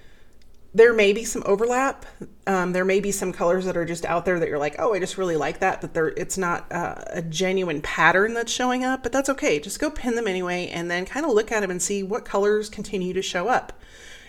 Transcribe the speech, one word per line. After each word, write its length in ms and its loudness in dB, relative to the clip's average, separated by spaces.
there 220 8
may 200 6
be 100 -2
some 240 -4
overlap. 580 2
Um, 280 2
there 120 2
may 140 4
be 120 0
some 220 -2
colors 320 2
that 100 -2
are 100 0
just 200 -4
out 180 0
there 160 2
that 80 2
you're 120 -2
like, 180 -2
"Oh, 160 2
I 60 2
just 180 -4
really 180 0
like 260 0
that," 200 0
but 140 -10
there, 140 2
it's 280 -6
not, 340 -2
uh, 360 -6
a 160 -8
genuine 580 -2
pattern 540 4
that's 160 -4
showing 320 0
up, 180 -2
but 100 -4
that's 180 0
okay. 300 2
Just 200 -8
go 100 -2
pin 240 -2
them 140 -2
anyway 400 -2
and 220 -6
then 160 -2
kinda 220 -4
look 240 2
at 120 0
'em 80 -2
and 100 -4
see 220 -2
what 200 -4
colors 460 2
continue 440 -6
to 100 -2
show 240 -4
up. 340 -2